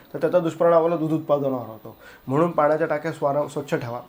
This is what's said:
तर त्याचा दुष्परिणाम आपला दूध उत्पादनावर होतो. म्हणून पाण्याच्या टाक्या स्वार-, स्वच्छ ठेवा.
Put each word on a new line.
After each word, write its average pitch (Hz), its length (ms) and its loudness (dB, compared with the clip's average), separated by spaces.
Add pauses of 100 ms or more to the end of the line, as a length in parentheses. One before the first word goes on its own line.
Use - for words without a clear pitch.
(140)
तर 147 40 -6
त्याचा 165 200 2
दुष्परिणाम 165 440 4
आपला 170 140 2
दूध 156 160 -2
उत्पादनावर 139 540 0
होतो. 110 300 -16 (300)
म्हणून 156 240 2
पाण्याच्या 156 360 2
टाक्या 151 260 -4
स्वार-, 143 340 -2
स्वच्छ 151 280 -6
ठेवा. 123 340 -6